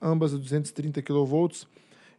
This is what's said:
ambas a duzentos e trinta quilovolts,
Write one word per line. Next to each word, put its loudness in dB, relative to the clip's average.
ambas 2
a -2
duzentos -2
e -14
trinta -4
quilovolts, 0